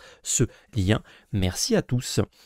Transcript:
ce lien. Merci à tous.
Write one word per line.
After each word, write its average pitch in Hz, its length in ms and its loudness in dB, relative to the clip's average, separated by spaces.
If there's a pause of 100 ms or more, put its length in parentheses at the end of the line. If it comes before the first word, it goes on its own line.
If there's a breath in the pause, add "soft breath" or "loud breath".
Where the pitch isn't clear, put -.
(220 loud breath)
ce - 220 0 (320 loud breath)
lien. 101 260 2 (300 loud breath)
Merci 92 420 0
à 196 80 4
tous. - 380 -2 (260 soft breath)